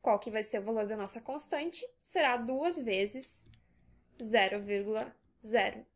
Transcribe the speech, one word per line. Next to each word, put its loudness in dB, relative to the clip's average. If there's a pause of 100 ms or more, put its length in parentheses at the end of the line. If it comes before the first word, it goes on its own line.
Qual 4
que -6
vai -2
ser -4
o -4
valor -2
da -6
nossa -8
constante? -6 (160)
Será 2
duas 0
vezes -2 (760)
zero 4
vírgula -2 (260)
zero 0